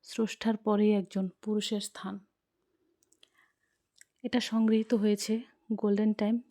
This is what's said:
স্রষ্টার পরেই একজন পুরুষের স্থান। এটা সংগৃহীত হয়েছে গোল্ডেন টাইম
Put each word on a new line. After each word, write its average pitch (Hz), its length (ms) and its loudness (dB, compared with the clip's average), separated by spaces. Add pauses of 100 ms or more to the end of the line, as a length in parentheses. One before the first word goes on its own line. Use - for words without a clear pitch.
স্রষ্টার 220 540 -4
পরেই 208 360 2
একজন 190 360 -2 (140)
পুরুষের 214 380 -4
স্থান। 196 380 -12 (2000)
এটা 240 180 0
সংগৃহীত 220 540 2
হয়েছে 214 460 0 (320)
গোল্ডেন 208 400 2
টাইম 220 280 0 (100)